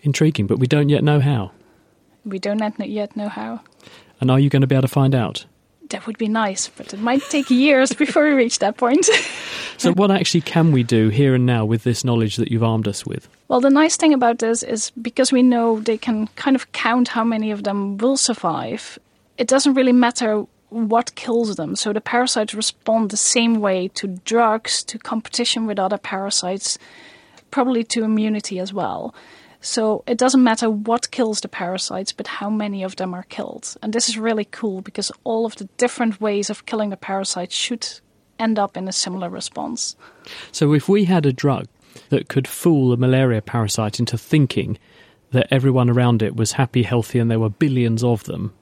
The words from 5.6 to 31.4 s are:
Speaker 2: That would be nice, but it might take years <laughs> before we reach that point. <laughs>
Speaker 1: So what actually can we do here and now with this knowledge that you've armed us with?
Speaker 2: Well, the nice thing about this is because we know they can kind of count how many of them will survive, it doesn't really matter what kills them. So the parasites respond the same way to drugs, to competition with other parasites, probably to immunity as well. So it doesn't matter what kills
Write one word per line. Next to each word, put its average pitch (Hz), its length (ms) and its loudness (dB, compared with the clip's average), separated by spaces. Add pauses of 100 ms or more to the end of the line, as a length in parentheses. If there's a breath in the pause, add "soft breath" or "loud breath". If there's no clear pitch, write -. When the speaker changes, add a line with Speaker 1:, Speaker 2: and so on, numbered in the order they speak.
Speaker 2:
That - 160 -10
would 220 120 -10
be 226 100 -2
nice, 214 400 -2
but - 240 -16
it 202 80 -10
might 247 300 0
take 285 200 -2
years 262 420 4
<laughs> - 120 2
before 294 200 2
we 302 60 4
reach 254 280 2
that 208 180 0
point. 285 380 4
<laughs> 480 40 4 (600 loud breath)
Speaker 1:
So 175 140 4
what 196 160 4
actually 175 320 2
can 165 300 4
we 131 100 4
do 113 260 4
here 131 260 4
and 127 120 4
now 120 180 2
with 110 200 0
this 120 200 0
knowledge 117 320 0
that 117 160 -2
you've 113 100 2
armed 113 240 2
us - 200 -6
with? - 240 -10 (180)
Speaker 2:
Well, 247 140 2
the 277 80 6
nice 311 260 4
thing 311 160 4
about 240 260 2
this 226 240 -2
is - 280 -6
because 247 420 -2
we 254 100 6
know 233 380 4
they 220 160 0
can 220 300 -2 (100)
kind 269 180 0
of - 180 -4
count 240 360 2
how 226 160 -2
many 220 260 -2
of 208 140 -6
them 202 320 -4
will 254 220 0
survive, - 800 -4 (400)
it 240 100 -2
doesn't 269 240 4
really 262 220 4
matter 233 500 2 (240)
what 226 460 -2
kills 226 420 -2
them. 160 200 -6
So 208 180 -4
the 220 80 -2
parasites 240 500 -2
respond 220 560 -2
the 208 80 -6
same 233 460 2
way 190 320 0
to - 140 -6
drugs, 220 760 -2
to - 140 -12
competition 233 680 -4
with 208 140 -4
other 196 180 0
parasites, 196 800 -4 (760 loud breath)
probably 247 340 0
to 226 200 -2
immunity 214 540 -2
as 190 160 -6
well. 165 400 -6 (480 loud breath)
So 220 440 -2
it 247 120 -2
doesn't 254 260 4
matter 226 240 2
what 220 420 -2
kills 220 300 -2